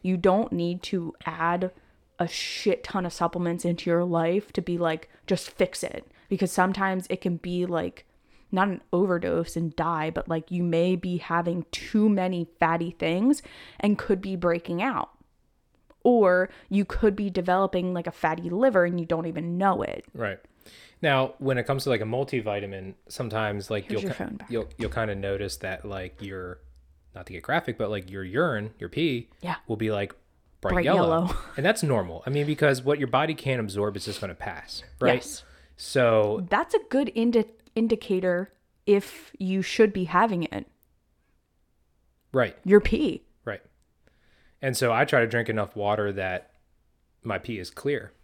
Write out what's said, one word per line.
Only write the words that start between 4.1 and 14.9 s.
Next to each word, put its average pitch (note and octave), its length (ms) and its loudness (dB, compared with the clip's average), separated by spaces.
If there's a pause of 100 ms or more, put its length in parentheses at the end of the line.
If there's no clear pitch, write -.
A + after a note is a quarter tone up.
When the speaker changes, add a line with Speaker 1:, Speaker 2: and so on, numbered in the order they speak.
Speaker 1:
to - 80 -2
be F3 180 -4
like, D#3+ 300 -2 (180)
just - 240 -2
fix - 320 -2
it. - 240 -10 (220)
Because F#3+ 240 0
sometimes F#3+ 560 0
it F#3 140 -4
can F3 160 -2
be, F3 260 -4
like, E3+ 400 -4 (480)
not F#3+ 160 2
an F#3 140 -4 (100)
overdose F3 640 0
and E3 180 -2
die, D#3+ 360 -2
but, - 180 -6
like, E3 220 -4
you F3 120 -2
may F3 320 2
be F3+ 220 -2
having E3+ 560 -2
too G#3+ 360 2
many F#3 380 0 (140)
fatty E3+ 320 2
things G3 500 2 (380)
and G3+ 180 4
could F#3+ 220 0
be F#3+ 160 -4
breaking E3+ 460 0
out. A#3+ 280 -4 (920)